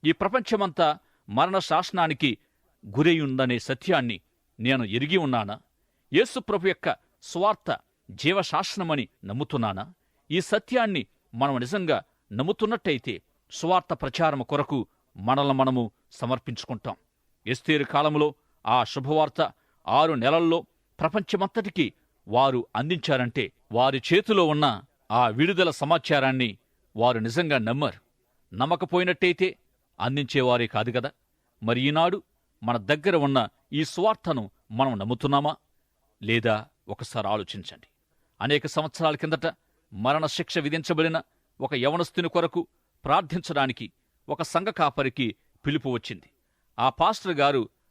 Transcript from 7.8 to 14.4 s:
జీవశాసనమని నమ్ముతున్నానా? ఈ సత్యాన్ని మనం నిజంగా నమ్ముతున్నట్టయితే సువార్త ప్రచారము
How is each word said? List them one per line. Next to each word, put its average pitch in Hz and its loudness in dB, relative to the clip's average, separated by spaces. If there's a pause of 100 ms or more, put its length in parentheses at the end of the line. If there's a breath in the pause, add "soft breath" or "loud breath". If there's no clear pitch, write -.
జీవశాసనమని 165 -2 (160)
నమ్ముతున్నానా? 113 -4 (380)
ఈ 170 0
సత్యాన్ని 208 -2 (280)
మనం 135 0
నిజంగా 147 -2 (300)
నమ్ముతున్నట్టయితే 156 -2 (280)
సువార్త 170 0
ప్రచారము 143 -2